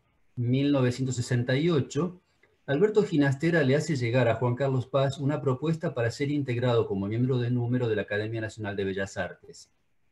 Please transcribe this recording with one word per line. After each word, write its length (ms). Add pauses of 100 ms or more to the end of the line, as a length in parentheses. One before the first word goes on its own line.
(360)
mil 360
novecientos 440
sesenta 400
y 140
ocho, 500 (460)
Alberto 360
Ginastera 640
le 100
hace 220
llegar 320
a 80
Juan 180
Carlos 320
Paz 320
una 220
propuesta 520
para 180
ser 200
integrado 560
como 220
miembro 300
de 120
número 380
de 80
la 60
Academia 380
Nacional 360
de 80
Bellas 320
Artes. 560 (400)